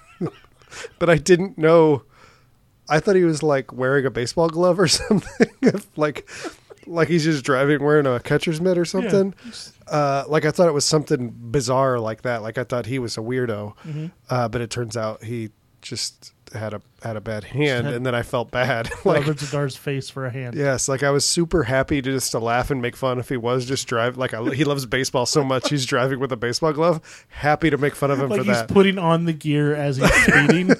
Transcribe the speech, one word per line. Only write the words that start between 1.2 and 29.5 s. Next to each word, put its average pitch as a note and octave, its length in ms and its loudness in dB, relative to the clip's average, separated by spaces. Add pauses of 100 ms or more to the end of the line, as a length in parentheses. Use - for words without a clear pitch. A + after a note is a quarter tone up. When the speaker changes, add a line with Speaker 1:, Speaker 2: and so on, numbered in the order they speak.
Speaker 1:
know. D#3 460 4 (840)
I D3+ 100 2
thought G3 160 2
he F#3 80 6
was, D#3+ 200 2
like, C#3+ 280 0
wearing B2+ 340 0
a C3 60 0
baseball B2 380 -2
glove F3 300 2
or F#3 80 4
<laughs> - 20 0
something. - 580 2 (480)
Like, D3+ 320 -2 (600)
like E3 200 0
he's D#3+ 160 4
just D3+ 220 0
driving C#3+ 380 2
wearing D3 240 4
a B2 120 2
catcher's D3+ 400 -2
mitt F3+ 180 2
or F3 40 0
Speaker 2:
Yeah. E3+ 60 0
Speaker 1:
something. G3 480 0 (520)
Uh, C#3+ 400 0
like, D3+ 160 0
I D3+ 80 2
thought F3 160 4
it D#3+ 60 2
was C#3+ 120 0
something C#3+ 440 0
bizarre B2 720 0
like A2 240 -6
that. A#2+ 180 -2
Like, A2 160 -8
I B2+ 60 -4
thought A#2+ 240 -4
he C3 120 -4
was A#2 180 -6
a A#2 40 -8
weirdo. A2 540 -4 (100)
Speaker 2:
Mm-hmm. D#3 220 -8 (220)
Speaker 1:
Uh, B2+ 200 0
but A#2 120 -6
it A#2 100 -8
turns A#2 260 -6
out A2 260 -6
he A2+ 280 -8 (300)
just - 520 -10 (200)
had G#2+ 200 -8
a, G#2 80 -12 (220)
had A2+ 120 -8
a G#2+ 60 -8
bad G#2+ 220 -8
hand, C3 420 0
Speaker 2:
Had C#3 100 -4
Speaker 1:
and B2 100 -6
then B2+ 100 0
I A#2 60 0
felt A#2+ 300 -4
bad. B2 460 -2
<laughs> - 80 -18
Like, E3 160 4
Speaker 2:
Robert D3 180 -2
Zadar's C#3+ 360 -4
face C3+ 340 -8
for C3+ 160 -10
a B2+ 60 -6
hand. B2 240 -10
Speaker 1:
yes, C#3 320 0
like, C3+ 160 0
I C#3+ 80 2
was C#3+ 140 2
super E3+ 380 0
happy C3 380 0
to C3 100 -4
just C3+ 200 -2
to C3 80 -2
laugh A#2 320 0
and C3+ 100 0
make A#2+ 140 -4
fun B2+ 240 -2
if A#2 100 -8
he C3+ 80 -2
was A#2+ 280 -2
just B2+ 220 -4
drive-, B2 300 0
like, B2+ 160 -4
I, A2+ 180 -6
he C3+ 120 -2
loves C#3 220 -2
baseball B2+ 400 -2
so D3+ 180 0
much, C3 260 -2
he's C#3 160 0
driving C3 340 0
with B2+ 120 -4
a C3 60 -4
baseball A#2+ 360 -2
glove. D#3+ 560 -2
Happy D3+ 400 0
to C#3 80 2
make C#3 180 0
fun C#3 160 0
of C#3 80 0
him C#3 100 -2
Speaker 2:
Like, G#2 120 0
Speaker 1:
for - 40 -2
Speaker 2:
he's G3+ 120 2
Speaker 1:
that. A2+ 120 -2
Speaker 2:
putting G3 280 4
on E3 280 2
the E3 80 0
gear D3 420 0